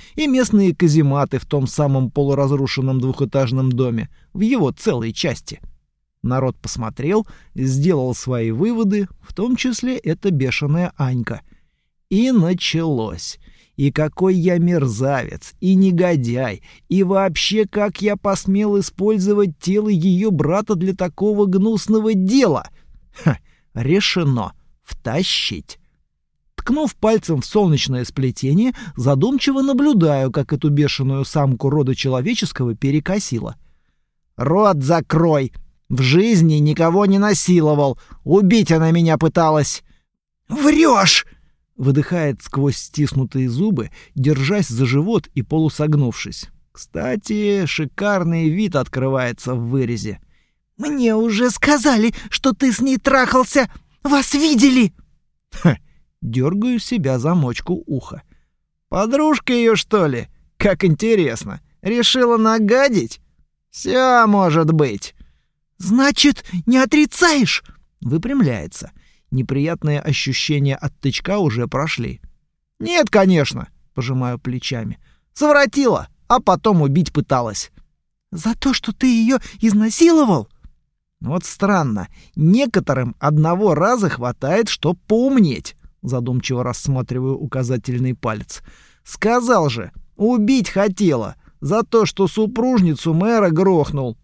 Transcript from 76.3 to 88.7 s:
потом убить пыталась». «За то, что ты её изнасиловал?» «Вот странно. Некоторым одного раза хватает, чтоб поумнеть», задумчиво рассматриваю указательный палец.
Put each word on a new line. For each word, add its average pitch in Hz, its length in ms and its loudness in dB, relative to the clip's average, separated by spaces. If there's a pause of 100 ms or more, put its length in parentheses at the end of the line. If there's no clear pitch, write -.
потом 185 420 2
убить 143 320 0
пыталась». 120 580 -4 (600)
«За 202 240 -4
то, 269 180 -2
что - 180 -6
ты 262 160 -2
её 240 320 2 (220)
изнасиловал?» 220 880 4 (720)
«Вот - 240 -4
странно. 139 640 -2 (280)
Некоторым 160 840 2
одного 160 560 2
раза 202 340 0
хватает, 131 600 -2
чтоб 175 380 -4
поумнеть», 220 680 0 (260)
задумчиво 123 640 -4
рассматриваю 127 760 -4
указательный 127 800 -4
палец. - 460 -8 (420)